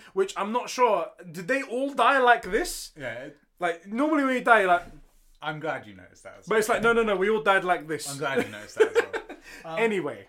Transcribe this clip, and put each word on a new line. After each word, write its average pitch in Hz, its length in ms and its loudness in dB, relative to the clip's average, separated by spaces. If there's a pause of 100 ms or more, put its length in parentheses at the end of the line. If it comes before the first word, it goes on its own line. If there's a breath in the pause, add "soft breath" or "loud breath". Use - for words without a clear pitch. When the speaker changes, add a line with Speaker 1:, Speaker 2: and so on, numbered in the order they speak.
(140 loud breath)
Speaker 1:
which 190 240 0
I'm 196 140 -4
not 233 180 -2
sure. 208 380 2 (220)
Did 156 180 -14
they 269 160 0
all 262 300 -4
die 269 260 4
like 240 240 6
this? 233 540 -4
Speaker 2:
Yeah, 127 160 -8
it 135 240 -14 (220)
Speaker 1:
Like, 170 280 -4
normally 285 380 0
when 262 100 2
you 247 60 -2
die, 233 180 8
you're 190 80 2
like 175 160 4 (580)
Speaker 2:
I'm 151 180 -8
glad 139 260 -6
you 104 100 -20
noticed - 280 -20
that - 160 -18
as - 80 -20
Speaker 1:
But 185 60 -2
Speaker 2:
well. 220 60 4
Speaker 1:
it's 214 100 0
like, 208 120 0
"No, 233 120 4
no, 233 100 2
no, 214 120 0
we 190 140 0
all 220 140 0
died 190 200 2
like 165 240 -2
this." 147 220 -8
Speaker 2:
I'm 139 80 -10
glad 139 260 -2
you - 80 -8
noticed - 260 -16
that 427 100 4
as - 80 -4
well. - 220 0
Speaker 1:
<laughs> - 40 -8 (420 loud breath)
Speaker 2:
Um, 160 160 -8
Speaker 1:
Anyway. 151 500 -2